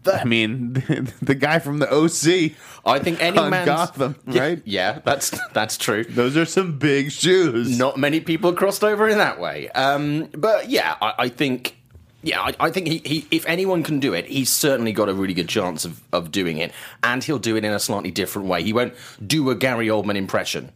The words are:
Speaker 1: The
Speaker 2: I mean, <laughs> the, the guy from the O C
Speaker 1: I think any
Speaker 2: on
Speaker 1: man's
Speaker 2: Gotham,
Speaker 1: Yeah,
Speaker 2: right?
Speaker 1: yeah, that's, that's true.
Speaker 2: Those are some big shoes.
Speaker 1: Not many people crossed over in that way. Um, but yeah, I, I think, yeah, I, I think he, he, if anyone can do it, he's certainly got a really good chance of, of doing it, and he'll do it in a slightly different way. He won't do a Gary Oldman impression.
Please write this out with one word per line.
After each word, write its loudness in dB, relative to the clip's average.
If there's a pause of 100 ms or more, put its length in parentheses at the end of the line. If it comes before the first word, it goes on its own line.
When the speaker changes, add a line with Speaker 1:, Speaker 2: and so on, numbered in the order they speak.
Speaker 1:
The 2
Speaker 2:
I -4
mean, 0
<laughs> -8
the, -2 (100)
the 2
guy 2
from -4
the 2
O 4
C 2 (280)
Speaker 1:
I 4
think -2
any 2
Speaker 2:
on 2
Speaker 1:
man's 0
Speaker 2:
Gotham, 0 (100)
Speaker 1:
Yeah, 2
Speaker 2:
right? -2
Speaker 1:
yeah, -2
that's, -2 (140)
that's 0
true. 0
Speaker 2:
Those 0
are 4
some 0
big 2
shoes. 2
Speaker 1:
Not 2
many 2
people 0
crossed 0
over 4
in 2
that 2
way. -6
Um, 0
but 0
yeah, 0
I, 0
I 2
think, -2 (460)
yeah, -2
I, -2
I 2
think -4
he, 0
he, -2
if 0
anyone 0
can -2
do 0
it, -2
he's -2
certainly 0
got 2
a 0
really -2
good -2
chance -2
of, -12 (120)
of -2
doing -2
it, -4 (320)
and 0
he'll -2
do 0
it 0
in 0
a -2
slightly -4
different -4
way. 0
He -2
won't 0 (300)
do 0
a 2
Gary 0
Oldman 0
impression. -4